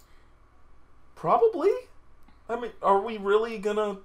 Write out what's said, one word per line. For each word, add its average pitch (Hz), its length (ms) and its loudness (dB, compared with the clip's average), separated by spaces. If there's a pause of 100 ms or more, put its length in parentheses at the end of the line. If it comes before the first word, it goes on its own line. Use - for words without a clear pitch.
(1160)
Probably. 359 560 2 (760)
I 226 140 -6
mean, 233 120 -10 (100)
are 196 180 4
we 220 160 -6
really 214 400 0
gonna 208 480 -2